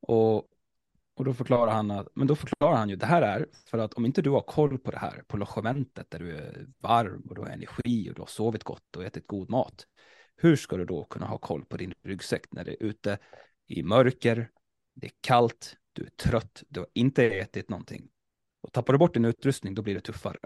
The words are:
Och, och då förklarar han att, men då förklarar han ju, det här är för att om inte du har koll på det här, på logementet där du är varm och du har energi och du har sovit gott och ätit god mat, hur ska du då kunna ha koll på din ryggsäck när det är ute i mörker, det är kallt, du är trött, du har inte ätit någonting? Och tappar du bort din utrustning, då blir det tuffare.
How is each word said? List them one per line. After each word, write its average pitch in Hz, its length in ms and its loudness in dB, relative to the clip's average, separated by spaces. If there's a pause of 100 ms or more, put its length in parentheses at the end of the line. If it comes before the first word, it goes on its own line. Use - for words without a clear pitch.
Och, 110 460 2 (640)
och 131 120 -4
då 131 80 0
förklarar 120 380 4
han 107 200 0
att, 101 220 -6
men 135 140 0
då 147 80 4
förklarar 147 400 2
han 107 140 2
ju, 98 60 -4
det 98 100 -4
här 160 160 4
är 104 260 0 (180)
för - 120 -6
att 110 160 -2
om 117 120 -2
inte 139 160 0
du 143 80 2
har 131 120 4
koll 139 380 0
på - 120 -8
det - 80 -8
här, - 280 -10
på 110 100 -8
logementet 110 760 -6
där 80 80 -12
du 85 180 -10
är - 300 -14 (120)
varm 113 500 0
och - 60 -12
du 104 60 -10
har - 80 -8
energi - 600 -4
och 87 60 -12
du - 60 -14
har - 60 -12
sovit - 360 -4
gott - 320 -14
och 90 80 -10
ätit - 240 -12
god 95 220 -8
mat, - 380 -2 (480)
hur 165 200 6
ska - 220 -4
du 90 80 -4
då 78 180 -6
kunna - 220 -10
ha 107 120 -6
koll - 280 -6
på - 120 -12
din 90 160 -8 (100)
ryggsäck - 480 -6
när 90 140 -10
det 92 60 -8
är - 120 -10
ute 101 360 -4 (480)
i 80 160 -6
mörker, 117 680 4 (420)
det - 140 -14
är - 40 -14 (100)
kallt, - 560 2 (160)
du - 100 -10
är - 60 -14
trött, - 580 -2
du - 120 -8
har 90 140 -10
inte 123 320 4
ätit 98 440 -2
någonting? - 400 -12 (520)
Och - 120 -16
tappar 127 200 2
du 139 60 6
bort 170 140 6
din 117 120 4
utrustning, 117 500 -2
då 104 60 -4
blir 98 140 -4
det 90 60 -6
tuffare. - 440 -10